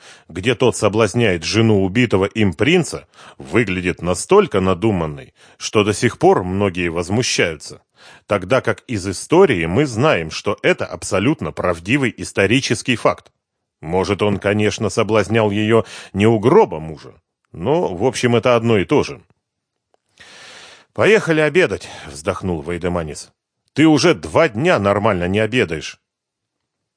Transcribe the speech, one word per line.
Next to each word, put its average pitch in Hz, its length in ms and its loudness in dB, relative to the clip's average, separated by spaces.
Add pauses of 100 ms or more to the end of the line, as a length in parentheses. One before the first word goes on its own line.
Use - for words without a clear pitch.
(280)
где 92 280 -2
тот 120 200 2
соблазняет 104 680 0
жену 104 400 2
убитого 98 400 2
им 101 280 0
принца, 135 540 0 (320)
выглядит 92 640 -2
настолько 101 580 2
надуманной, 87 720 -2 (240)
что - 280 0
до 104 100 0
сих - 240 -2
пор 170 240 4
многие 92 460 -2
возмущаются, 87 920 -2 (440)
тогда 101 340 0
как - 280 -6
из 98 180 -6
истории 110 600 2
мы 110 200 0
знаем, 110 460 0
что - 300 -6
это 120 220 0
абсолютно 95 680 -4
правдивый 92 640 -2
исторический 110 800 -2
факт. - 340 -2 (500)
Может, 87 400 -2
он, 104 180 0
конечно, 107 500 0
соблазнял 107 640 0
её 107 320 2 (280)
не 98 140 2
у 113 140 4
гроба 123 400 2
мужа, 78 420 -14 (300)
но, 127 420 -2
в 87 100 -6
общем, 123 300 0
это 120 220 4
одно 113 220 2
и 90 60 2
то 127 200 2
же». - 180 -14 (1700)
«Поехали 160 460 2
обедать», 147 480 0 (180)
вздохнул 82 560 -6
Вейдеманис. 85 680 -6 (400)
«Ты 160 160 2
уже 151 260 4
два 98 340 0
дня 135 300 0
нормально 101 480 0
не 98 140 0
обедаешь. 104 600 -4 (960)